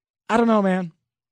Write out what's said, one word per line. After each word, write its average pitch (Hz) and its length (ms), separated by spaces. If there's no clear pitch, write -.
I 214 80
don't 233 100
know, 214 160
man. 185 300